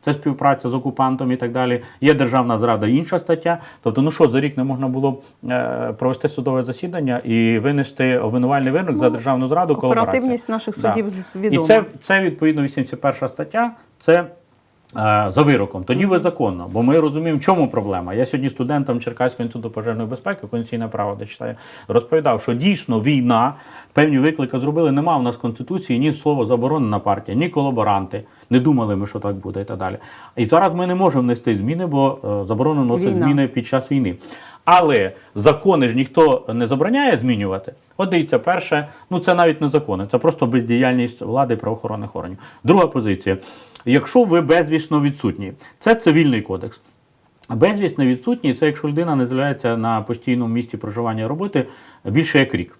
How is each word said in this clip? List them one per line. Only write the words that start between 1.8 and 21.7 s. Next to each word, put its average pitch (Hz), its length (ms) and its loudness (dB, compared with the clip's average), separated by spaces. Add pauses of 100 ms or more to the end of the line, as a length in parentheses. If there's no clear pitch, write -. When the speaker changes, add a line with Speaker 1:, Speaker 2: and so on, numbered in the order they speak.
Speaker 1:
Є 147 120 6
державна 123 460 2
зрада, 107 280 0
інша 160 320 0
стаття. 170 380 -2 (260)
Тобто, 120 180 0
ну 156 100 2
що, 156 180 4
за 131 120 2
рік 143 160 -2
не 131 60 -2
можна 135 240 -4
було, 131 340 -2 (300)
е, 120 480 -4
провести 131 300 -2
судове 131 340 -2
засідання 135 540 -6
і 113 420 0
винести 131 580 0
обвинувальний 127 540 0
вирок 160 260 0
за 127 80 0
Speaker 2:
Ну, 120 40 6
Speaker 1:
державну 127 380 -2
зраду, 156 280 2
колаборацію. 233 340 2
Speaker 2:
оперативність 247 400 -2
наших 220 320 -6
Speaker 1:
Да. 226 120 0
Speaker 2:
судів 208 160 -2
з-, 185 260 -12
відома. 190 280 0
Speaker 1:
І 160 40 0
це, 214 160 6 (180)
це, 190 200 2
відповідно, 156 420 0
вісімдесят - 380 -6
перша 135 260 0
стаття, 226 440 -4 (280)
це, 170 240 4 (760)
е, 107 340 2
за 151 100 4
вироком. 107 420 2
Тоді 127 220 0
ви 190 100 2
Speaker 2:
Мгм. 165 80 0
Speaker 1:
законно, 92 480 -2
бо 113 120 -2
ми 143 160 4
розуміємо, 156 400 0
в - 20 -4
чому 170 260 2
проблема. 95 460 -4
Я 123 120 0
сьогодні 131 240 -4
студентам 131 500 -2
Черкаського 123 440 -4
інституту 113 300 -8
пожежної 110 360 -6
безпеки, 101 380 -8
конституційне 117 400 -6
право, 104 320 -6
де 104 60 -10
читаю, 117 300 -12 (320)